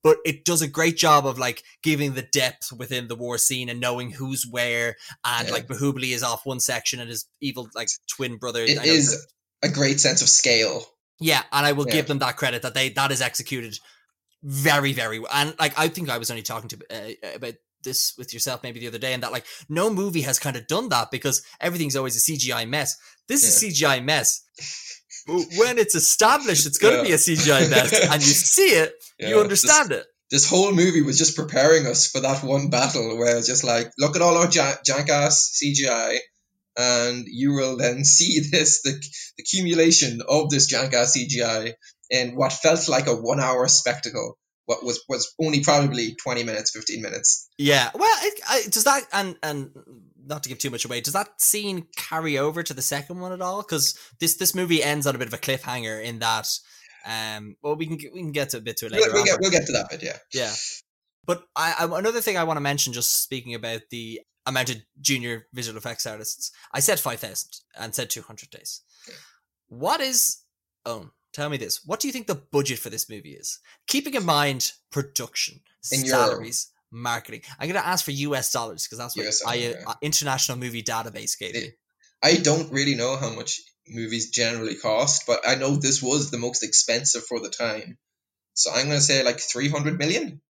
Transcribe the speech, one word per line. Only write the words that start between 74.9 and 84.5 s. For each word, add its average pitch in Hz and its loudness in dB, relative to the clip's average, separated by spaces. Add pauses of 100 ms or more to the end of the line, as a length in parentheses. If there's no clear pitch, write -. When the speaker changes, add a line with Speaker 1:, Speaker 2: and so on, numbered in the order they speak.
Speaker 1:
production, - -6 (300)
Speaker 2:
In 131 -2
euro. 131 -2
Speaker 1:
salaries, 113 0 (260)
marketing. 117 -8 (160)
I'm 151 -6
gonna 185 -2
ask 180 -2
for 151 -6
U 143 -4
S 127 -2
dollars, 113 -6
'cause 110 -14
that's 120 -10
what - -6
Speaker 2:
U 107 -6
S - -2
Speaker 1:
I, 120 -2
Speaker 2:
dollars, 120 -4
yeah. - -12
Speaker 1:
uh, 113 -6
International 135 -2
Movie 120 -8
Database 113 -6
gave 95 -10
Speaker 2:
It, 117 -6
Speaker 1:
me. - -14 (500)
Speaker 2:
I 165 6
don't 151 2
really 135 0
know 123 -2
how 135 -6
much 110 -8 (260)
movies 113 -6
generally 113 -2